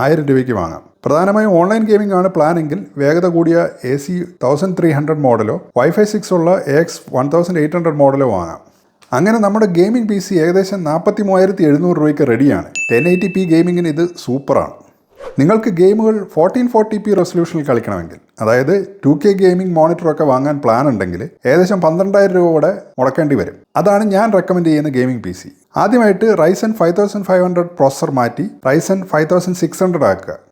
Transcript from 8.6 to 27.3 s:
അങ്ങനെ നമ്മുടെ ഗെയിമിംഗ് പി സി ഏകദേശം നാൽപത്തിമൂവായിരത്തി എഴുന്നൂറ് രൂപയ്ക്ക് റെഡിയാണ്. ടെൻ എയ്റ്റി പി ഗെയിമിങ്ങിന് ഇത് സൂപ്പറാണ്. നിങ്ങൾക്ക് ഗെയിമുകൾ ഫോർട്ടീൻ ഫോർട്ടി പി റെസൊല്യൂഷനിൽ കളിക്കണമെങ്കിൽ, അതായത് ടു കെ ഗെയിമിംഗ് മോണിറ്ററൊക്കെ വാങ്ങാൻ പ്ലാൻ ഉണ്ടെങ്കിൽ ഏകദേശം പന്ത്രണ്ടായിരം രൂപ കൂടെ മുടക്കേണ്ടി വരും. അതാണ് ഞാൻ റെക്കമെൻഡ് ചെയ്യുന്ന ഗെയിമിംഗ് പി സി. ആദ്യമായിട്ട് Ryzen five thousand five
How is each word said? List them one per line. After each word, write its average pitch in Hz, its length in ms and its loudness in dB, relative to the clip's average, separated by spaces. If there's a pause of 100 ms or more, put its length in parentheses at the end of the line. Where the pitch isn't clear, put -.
അങ്ങനെ 214 320 2
നമ്മുടെ 208 240 2 (100)
ഗെയിമിംഗ് 214 320 0
പി 202 160 -2
സി 202 80 -4 (100)
ഏകദേശം 190 400 0
നാൽപത്തിമൂവായിരത്തി 190 880 0
എഴുന്നൂറ് 170 320 2
രൂപയ്ക്ക് 151 300 2
റെഡിയാണ്. 123 360 2 (220)
ടെൻ 123 220 2
എയ്റ്റി 185 240 -2
പി 190 80 0 (100)
ഗെയിമിങ്ങിന് 175 400 0
ഇത് 165 100 -2 (200)
സൂപ്പറാണ്. 123 520 -2 (640)
നിങ്ങൾക്ക് 214 400 2
ഗെയിമുകൾ 214 360 4 (180)
ഫോർട്ടീൻ 190 400 0
ഫോർട്ടി 220 320 0
പി 208 140 -2
റെസൊല്യൂഷനിൽ 170 500 -2
കളിക്കണമെങ്കിൽ, 101 500 -4 (220)
അതായത് 123 320 2 (320)
ടു 139 80 4 (100)
കെ 208 100 4
ഗെയിമിംഗ് 185 460 0
മോണിറ്ററൊക്കെ 160 460 0
വാങ്ങാൻ 139 400 0
പ്ലാൻ 120 240 2
ഉണ്ടെങ്കിൽ 95 340 -4 (240)
ഏകദേശം 180 340 2
പന്ത്രണ്ടായിരം 190 560 2
രൂപ 175 180 2
കൂടെ 156 160 2 (280)
മുടക്കേണ്ടി 135 420 0
വരും. - 160 -8 (200)
അതാണ് 202 280 2 (100)
ഞാൻ 208 120 2 (100)
റെക്കമെൻഡ് 180 340 0
ചെയ്യുന്ന 151 260 0
ഗെയിമിംഗ് 123 300 -2
പി 90 140 -8
സി. - 80 -18 (340)
ആദ്യമായിട്ട് 214 440 2 (140)
Ryzen 202 400 0
five 175 180 2
thousand 202 300 -2
five 185 160 2